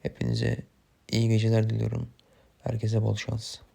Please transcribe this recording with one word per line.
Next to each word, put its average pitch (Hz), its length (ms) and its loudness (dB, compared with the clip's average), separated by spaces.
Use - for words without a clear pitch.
Hepinize - 540 -2
iyi 113 160 2
geceler 110 420 4
diliyorum. 113 380 -2
Herkese 110 400 0
bol 107 140 2
şans. - 420 -6